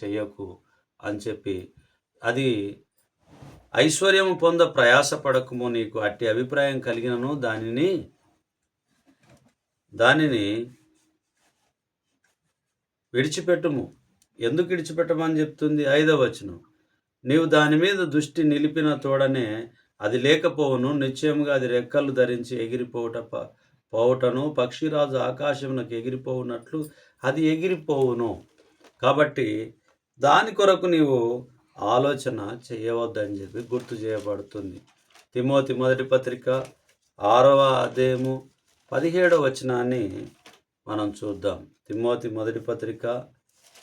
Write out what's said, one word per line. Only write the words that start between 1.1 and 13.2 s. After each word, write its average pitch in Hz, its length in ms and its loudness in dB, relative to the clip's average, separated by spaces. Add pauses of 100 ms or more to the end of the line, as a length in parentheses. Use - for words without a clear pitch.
చెప్పి, 98 540 -8 (500)
అది 117 560 -2 (960)
"ఐశ్వర్యం 190 580 4
పొంద 170 280 4
ప్రయాసపడకుము, 127 1040 2
నీకు 113 320 -4
అట్టి 104 280 -2
అభిప్రాయం 131 520 0
కలిగినను 123 540 -4
దానిని, 123 760 -2 (1800)
దానిని 120 720 2 (2500)
విడిచిపెట్టుము." 156 840 -2 (440)